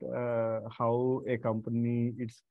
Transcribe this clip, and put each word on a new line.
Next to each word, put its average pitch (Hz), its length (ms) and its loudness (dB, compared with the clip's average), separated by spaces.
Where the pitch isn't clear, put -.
uh, 117 760 -2
how 123 520 2
a 123 100 2
company, 117 800 0
it's 117 340 -8